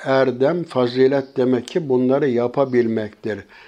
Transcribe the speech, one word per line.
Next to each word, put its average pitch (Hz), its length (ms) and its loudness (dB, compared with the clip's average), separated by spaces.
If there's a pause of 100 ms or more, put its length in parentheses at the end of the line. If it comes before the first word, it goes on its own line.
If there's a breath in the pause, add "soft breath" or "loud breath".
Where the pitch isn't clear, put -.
erdem, 135 600 0
fazilet 131 760 0
demek 123 300 0
ki 160 220 -4
bunları 131 400 2
yapabilmektir. 117 1080 -2 (280 loud breath)